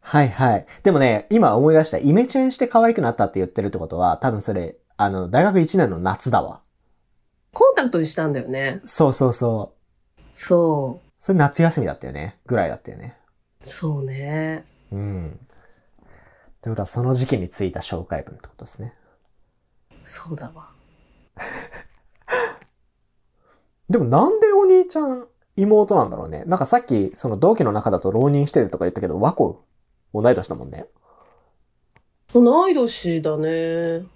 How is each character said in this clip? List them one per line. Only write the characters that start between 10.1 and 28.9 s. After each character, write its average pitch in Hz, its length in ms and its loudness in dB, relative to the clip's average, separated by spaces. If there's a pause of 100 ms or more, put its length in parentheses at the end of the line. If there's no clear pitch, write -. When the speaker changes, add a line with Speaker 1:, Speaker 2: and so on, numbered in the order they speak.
Speaker 1:
う。 - 20 -20 (140)
Speaker 2:
そ 156 680 0
う。 - 40 -20 (100)
Speaker 1:
そ - 140 -4
れ 185 60 2
夏 143 240 2
休 165 180 2
み 110 60 -2
だ 76 80 -6
っ - 40 -20
た - 80 -16
よ 65 60 -12
ね。 73 340 -12
ぐ 123 100 -2
ら 92 100 0
い - 20 -4
だ 60 60 -8
っ - 80 -20
た - 100 -18
よ - 60 -18
ね。 - 180 -16 (480)
Speaker 2:
そ 151 360 -6
う 139 40 -8
ね。 156 600 -8 (260)
Speaker 1:
う 101 40 -10
ん。 98 360 -8
っ - 1300 -20
て - 80 -10
こ 110 80 -4
と 104 60 -6
は、 95 40 -6
そ - 160 -6
の 127 120 0
時 127 140 -2
期 135 100 -2
に 90 100 -8
つ - 160 -6
い 92 80 -4
た - 80 -10
紹 85 240 -8
介 - 180 -8
文 - 120 -18
っ - 40 -20
て - 80 -20
こ - 100 -20
と - 80 -20
で - 60 -16
す - 100 -16
ね。 117 140 -14 (1080)
Speaker 2:
そ - 300 -14
う - 20 -14
だ - 180 -16
わ。 - 140 -20 (680)
Speaker 1:
<laughs> - 40 -18 (2500)
で 220 100 2
も 160 60 2
な 143 240 2
ん 440 100 0
で 415 140 4
お 392 140 4
兄 370 200 6
ち 359 100 -8
ゃ 311 60 0
ん、 254 240 -6 (300)
妹 208 400 4
な 120 80 4
ん - 60 -8
だ - 60 -12
ろ 80 100 -10
う - 20 -14
ね。 - 180 -12
な 170 100 0
ん - 20 -2
か 139 80 -2
さ 240 120 2
っ 240 60 -2
き、 101 300 -2
そ - 140 -6
の 107 80 -4
同 175 200 4
期 170 80 0
の 107 80 0
中 104 180 -2
だ 92 80 0
と 95 140 -2
浪 127 180 2
人 143 160 2
し - 60 -8
て 151 80 4
る 98 100 0
と 78 80 -8
か 87 60 -2
言 90 60 0